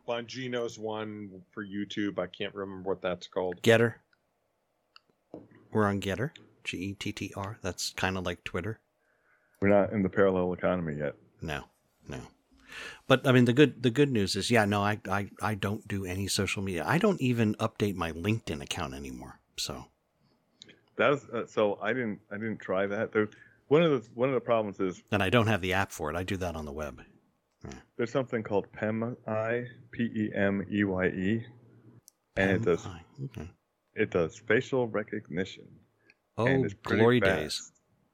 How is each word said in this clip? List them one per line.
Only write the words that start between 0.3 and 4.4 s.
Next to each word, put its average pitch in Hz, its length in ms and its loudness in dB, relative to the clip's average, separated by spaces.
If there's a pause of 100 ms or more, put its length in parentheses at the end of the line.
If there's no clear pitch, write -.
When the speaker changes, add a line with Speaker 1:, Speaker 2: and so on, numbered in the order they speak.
Speaker 1:
one 107 720 -8
for 110 140 -8
YouTube. 101 540 -4
I 92 80 -2
can't 98 280 -8
remember 98 340 -8
what 92 140 -2
that's 90 240 -4
called. 92 360 -4
Speaker 2:
Getter. 113 400 4 (1700)